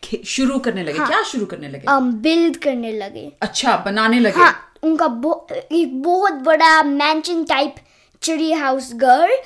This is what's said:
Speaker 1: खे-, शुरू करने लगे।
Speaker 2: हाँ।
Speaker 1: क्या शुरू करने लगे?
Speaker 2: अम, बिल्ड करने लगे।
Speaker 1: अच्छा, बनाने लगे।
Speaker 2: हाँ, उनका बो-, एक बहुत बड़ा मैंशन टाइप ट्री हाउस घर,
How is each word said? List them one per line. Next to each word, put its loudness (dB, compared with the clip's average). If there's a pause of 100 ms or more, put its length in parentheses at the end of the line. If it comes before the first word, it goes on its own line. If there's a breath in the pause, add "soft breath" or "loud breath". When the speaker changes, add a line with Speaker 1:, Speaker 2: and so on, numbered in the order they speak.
Speaker 1:
खे-, -8
शुरू -2
करने -4
लगे। -6
Speaker 2:
हाँ। -2
Speaker 1:
क्या 0
शुरू -6
करने -12
लगे? -14
Speaker 2:
अम, 2
बिल्ड 2
करने -4
लगे। -10 (100)
Speaker 1:
अच्छा, 0
बनाने 0
लगे। 4
Speaker 2:
हाँ, 4 (200)
उनका 2
बो-, -4
एक -4
बहुत 2
बड़ा 4
मैंशन -2
टाइप -2 (480 soft breath)
ट्री -2
हाउस -2
घर, 4 (160)